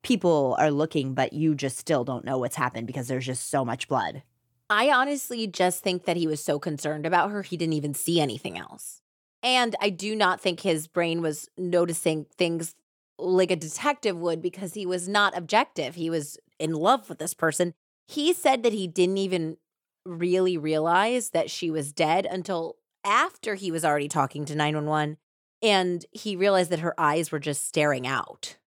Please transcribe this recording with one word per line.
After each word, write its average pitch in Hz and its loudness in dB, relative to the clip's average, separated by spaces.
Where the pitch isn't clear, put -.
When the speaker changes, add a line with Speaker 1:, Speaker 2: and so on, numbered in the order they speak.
Speaker 1:
people 160 4
are 151 6
looking, 143 0
but 131 0
you 156 2
just 135 -4
still 135 0
don't 123 -6
know 131 -2
what's 123 -4
happened 123 -2
because 127 -6
there's 127 -2
just 123 -6
so 139 0
much 120 -4
blood. 123 -2
Speaker 2:
I 226 4
honestly 262 0
just 359 0
think 180 -2
that 170 0
he 165 0
was 151 -2
so 147 0
concerned 151 -4
about 175 2
her, 208 -4
he 180 -6
didn't 160 0
even 147 -2
see 165 0
anything 135 -2
else. - -16
And 247 2
I 202 2
do 196 -4
not 196 2
think 175 -2
his 160 0
brain 170 0
was 156 -4
noticing 170 0
things 170 0
like 185 4
a 185 4
detective 185 -2
would 165 -2
because 180 -6
he 208 -8
was 180 -4
not 202 2
objective. 170 0
He 165 -4
was 160 -4
in 156 -2
love 202 2
with 135 -12
this 147 -6
person. 170 0
He 302 0
said 262 2
that 233 2
he 196 -2
didn't 185 2
even 180 -2
really 180 2
realize 170 2
that 160 0
she - -4
was 147 -4
dead 165 2
until 175 -6
after 226 0
he 190 -6
was 160 -2
already 147 2
talking 147 0
to 147 -8
nine 151 0
one 151 -2
one, 151 0
and 185 2
he 214 -6
realized 185 4
that 165 0
her 165 -2
eyes 156 2
were 156 -4
just 143 -4
staring 143 2
out. - -6